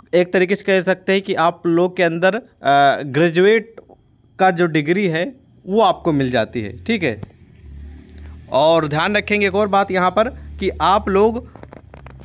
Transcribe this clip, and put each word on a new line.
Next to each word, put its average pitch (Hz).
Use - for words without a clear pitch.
एक 175
तरीके 190
से 190
कह 190
सकते 185
हैं 196
कि 196
आप 170
लोग 175
के 185
अंदर, 170
अ, 233
ग्रेजुएट 175
का 190
जो 175
डिग्री 165
है, 170
वो 202
आपको 175
मिल 135
जाती 113
है, 95
ठीक 214
है। 107
और 156
ध्यान 165
रखेंगे 208
एक 185
और 208
बात 196
यहाँ 185
पर 220
कि -
आप 190
लोग, 220